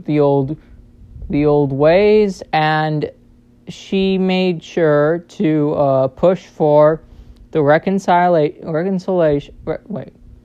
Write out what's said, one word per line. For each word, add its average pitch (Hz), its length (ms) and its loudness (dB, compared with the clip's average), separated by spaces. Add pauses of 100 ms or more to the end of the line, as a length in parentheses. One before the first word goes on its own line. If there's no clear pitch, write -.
the 147 160 -2
old, 143 360 0 (720)
the 143 160 -2
old 147 280 2
ways, 190 720 2 (100)
and 156 580 -2 (580)
she 190 480 -4
made 185 460 -2
sure 151 560 0 (100)
to, 156 460 -2
uh, 135 340 0
push 185 380 0
for 151 560 2 (480)
the 160 80 -4
reconcili-, 175 1080 0
reconciliation. 170 880 -2 (100)
Re-, 160 120 -6 (100)
wait, - 260 -14 (320)